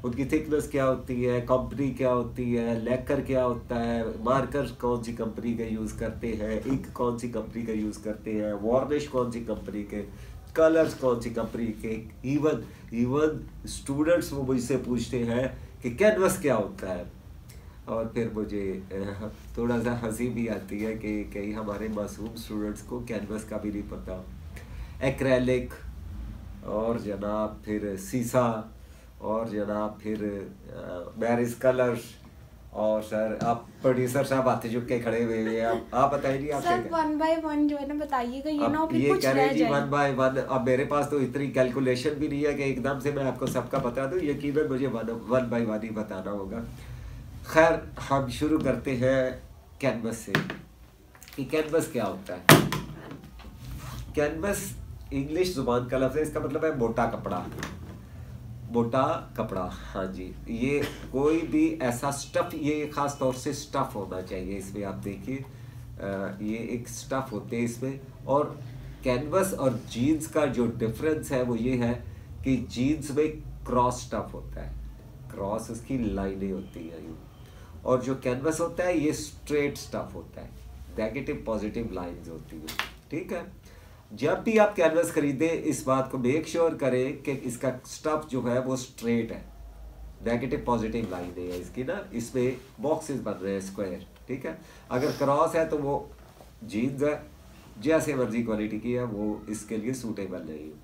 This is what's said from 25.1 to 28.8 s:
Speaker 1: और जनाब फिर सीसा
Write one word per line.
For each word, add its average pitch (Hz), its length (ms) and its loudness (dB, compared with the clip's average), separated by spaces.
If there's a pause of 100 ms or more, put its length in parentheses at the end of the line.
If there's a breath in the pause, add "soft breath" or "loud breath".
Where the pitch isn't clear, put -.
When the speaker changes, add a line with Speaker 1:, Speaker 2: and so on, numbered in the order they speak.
Speaker 1:
और 113 360 0
जनाब 104 640 -2
फिर 104 320 -2
सीसा 117 800 2 (460 loud breath)